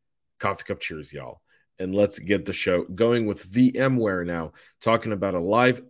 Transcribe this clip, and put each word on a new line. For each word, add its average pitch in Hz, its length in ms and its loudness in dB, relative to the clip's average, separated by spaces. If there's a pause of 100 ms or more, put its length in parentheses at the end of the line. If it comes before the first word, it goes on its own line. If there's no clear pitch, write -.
(400)
coffee 98 240 -4
cup - 160 -8
cheers, 78 320 -12
y'all. 65 300 -14 (360)
And 95 160 -6
let's 101 240 2
get 95 260 0
the 98 80 -6
show 90 340 0
going 113 400 2
with 101 180 -6
V 123 340 4
M 131 200 2
ware 95 260 0
now, 85 260 -6 (300)
talking 113 320 0
about 98 220 -2
a 87 60 -2
live 123 500 2